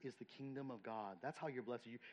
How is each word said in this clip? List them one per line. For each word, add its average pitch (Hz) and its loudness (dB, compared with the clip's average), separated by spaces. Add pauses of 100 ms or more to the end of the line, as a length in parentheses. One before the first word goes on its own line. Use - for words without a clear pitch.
is 127 0
the - -4
kingdom 135 -2
of 113 -2
God." 107 2
That's 143 2
how 165 2
you're 127 4
blessed. 117 2
You, 117 -4 (140)